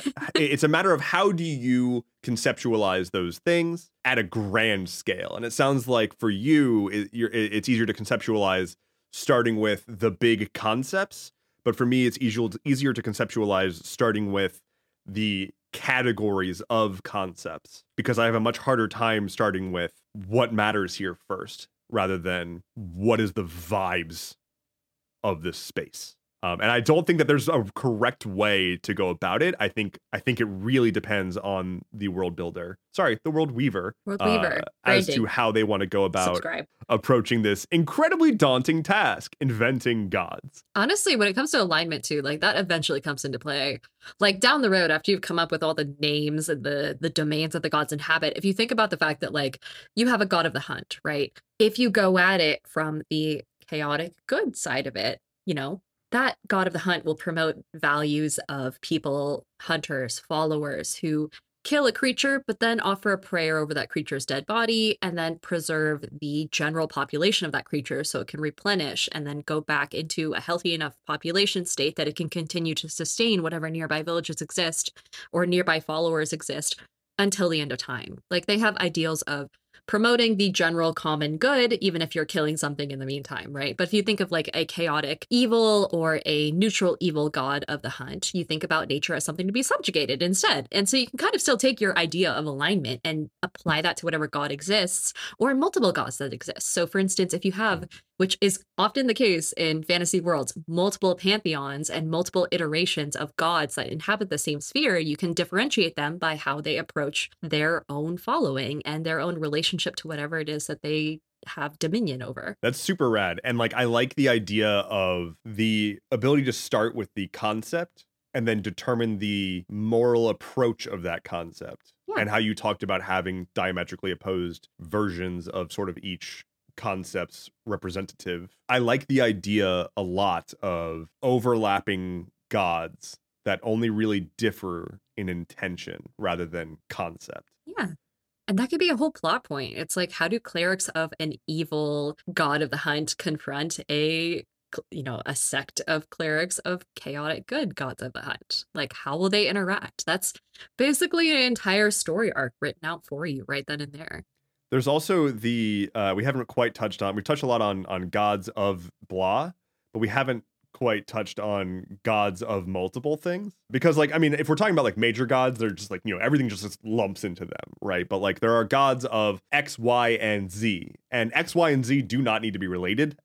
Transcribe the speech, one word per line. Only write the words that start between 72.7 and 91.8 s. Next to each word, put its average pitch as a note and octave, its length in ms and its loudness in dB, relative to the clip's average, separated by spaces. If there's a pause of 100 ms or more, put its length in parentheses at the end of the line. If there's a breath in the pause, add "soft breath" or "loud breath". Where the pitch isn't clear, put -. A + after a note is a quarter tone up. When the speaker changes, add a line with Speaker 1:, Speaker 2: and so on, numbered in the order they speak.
Speaker 1:
to - 160 -6
sustain G3+ 520 0
whatever D#3+ 280 -4
nearby D#3+ 320 -4
villages E3+ 400 -4
exist E3+ 500 -2 (400 loud breath)
or F3 140 2
nearby F3 340 2
followers D#3+ 520 0
exist D3+ 460 -6 (400 loud breath)
until G3 300 2
the D#3+ 140 0
end C#3 100 -6
of B2+ 60 -4
time. - 400 -10 (120)
Like, F3 140 -2
they G#3 140 2
have G#3+ 200 2
ideals D#3+ 440 0
of C#3+ 260 -6 (380 soft breath)
promoting A3+ 500 4
the G3 140 4
general E3+ 440 2
common D3+ 440 -2
good, B3 360 4
even F3+ 280 0
if D#3+ 120 -4
you're D#3 100 0
killing D#3 320 0
something C#3+ 360 -4
in C3+ 80 -8
the C3+ 60 -6
meantime, C#3 460 -8
right? C#3+ 240 -4
But F3+ 120 0
if - 60 2
you G#3 80 4
think G3+ 180 0
of, F#3 100 -2
like, D#3+ 240 -2
a E3 100 0
chaotic D3+ 640 -2
evil A3+ 640 4
or D#3+ 320 2
a D3+ 280 2
neutral F#3+ 480 2
evil D3+ 300 2
god C#3 380 -2
of D3 140 -6
the - 60 -6
hunt, C3 440 -8
you F3 120 -2
think D#3 180 -2
about D#3+ 260 0
nature C#3+ 260 -2
as C3+ 100 -2
something E3 220 -4
to G3+ 60 0
be B3 100 2
subjugated D#3+ 600 0
instead. F3 480 2
And G3+ 180 0
so C4+ 80 2
you B3 120 2
can - 100 -10
kind A4+ 160 2
of - 60 0
still C4 160 4
take C4 240 2